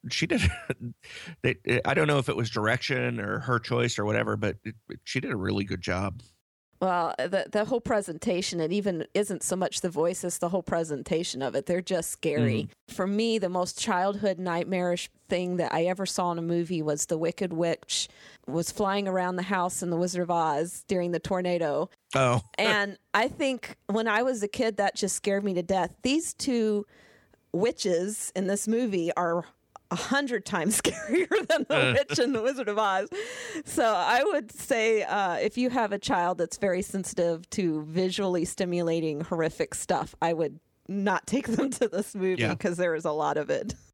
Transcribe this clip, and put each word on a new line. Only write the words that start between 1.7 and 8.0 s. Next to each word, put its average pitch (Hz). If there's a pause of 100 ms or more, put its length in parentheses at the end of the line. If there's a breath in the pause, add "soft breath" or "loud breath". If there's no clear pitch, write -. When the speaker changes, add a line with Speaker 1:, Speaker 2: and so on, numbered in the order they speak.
Speaker 1:
I 135
don't 151
know 143
if 127
it -
was 110
direction 123
or 101
her 127
choice 120
or 104
whatever, 107
but 104
it, 110 (280)
she -
did -
a 123
really 98
good 92
job. 95 (600)
Speaker 2:
Well, 175
the, 175
the 208
whole 233
presentation, 185